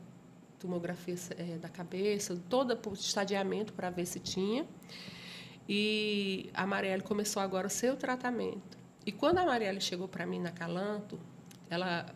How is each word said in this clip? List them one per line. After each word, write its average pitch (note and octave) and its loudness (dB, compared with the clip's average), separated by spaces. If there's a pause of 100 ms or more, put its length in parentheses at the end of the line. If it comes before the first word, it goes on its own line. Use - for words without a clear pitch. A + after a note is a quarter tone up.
(600)
tomografia, F3 -2 (220)
eh, E3+ -4
da E3+ -8
cabeça, F#3+ 0 (140)
todo B3 4 (120)
o G3 -4
estadiamento G3 2
pra F#3 -2
ver F3 0
se F3 -4
tinha. G#3+ 2 (1040)
E G#3 4
a F3+ 2
Marielle G3 2
começou G#3 0
agora F#3+ 0
o - -4
seu B3 2
tratamento. B3 -2 (280)
E G#3 -2
quando D#4+ 6
a F4+ 6
Marielle G#3+ 4
chegou F#3 0
pra F3 -4
mim F3+ -2
na F3 -2
Calanto, F3+ -2 (500)
ela, E3+ 2 (100)